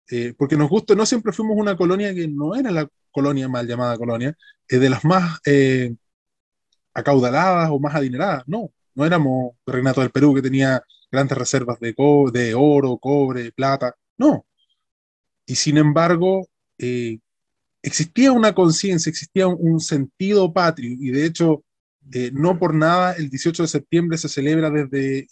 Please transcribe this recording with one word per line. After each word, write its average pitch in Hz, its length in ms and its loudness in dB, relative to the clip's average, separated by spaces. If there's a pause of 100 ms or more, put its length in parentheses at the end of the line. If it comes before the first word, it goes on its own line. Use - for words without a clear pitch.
eh, 120 280 -6
porque 139 200 0
nos 147 120 2
guste, 208 260 2
no 220 100 2
siempre 220 280 -2
fuimos 214 240 -2
una 208 200 0
colonia 190 380 0
que 170 120 -4
no 147 280 -4
era 262 160 -2
la 156 160 -2 (240)
colonia 139 360 -2
mal 123 200 -4
llamada 120 300 -4
colonia, 120 380 -6 (320)
eh, 123 100 2
de 131 120 4
las 131 160 -2
más, 175 400 2
eh, 131 500 2 (1000)
acaudaladas 147 800 2
o 143 80 -2
más 143 160 -2
adineradas, 139 520 -4
no, 196 240 -8 (240)
no 139 100 -2
éramos 131 480 0 (120)
Renato 127 360 0
del 127 100 0
Perú 143 220 4
que 135 80 0
tenía 135 420 0 (280)
grandes 135 260 0
reservas 123 420 -4
de 117 140 -6
co-, 143 380 4
de 117 240 0
oro, 135 420 2
cobre, 131 540 -2
plata, 135 440 -4 (220)
no. 254 280 2 (1000)
Y 127 100 -8
sin 147 220 0
embargo, 170 720 2 (300)
eh, 120 420 -6 (640)
existía 240 500 0
una 220 220 4
conciencia, 175 560 2
existía 185 380 -2
un, 180 120 -2
un 165 200 2
sentido 185 760 0
patrio, 165 380 0
y 127 200 -6
de 139 140 0
hecho, 165 380 0 (500)
eh, 123 200 -6
no 170 260 0
por 170 140 0
nada 175 400 2
el 160 160 -8
dieciocho 165 340 -4
de 160 60 0
septiembre 165 480 -2
se 160 120 -8
celebra 156 420 0
desde 135 600 -4